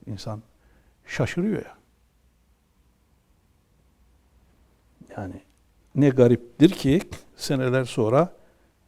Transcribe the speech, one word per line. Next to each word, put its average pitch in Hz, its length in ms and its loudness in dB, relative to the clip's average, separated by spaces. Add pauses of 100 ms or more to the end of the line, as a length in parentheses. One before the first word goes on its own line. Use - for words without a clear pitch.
insan 107 360 -12 (640)
şaşırıyor 175 580 -4
ya. - 100 -20 (3500)
Yani 98 240 -12 (540)
ne 139 140 4
gariptir 127 600 4
ki 147 300 0 (360)
seneler 131 480 -2
sonra 127 480 0 (560)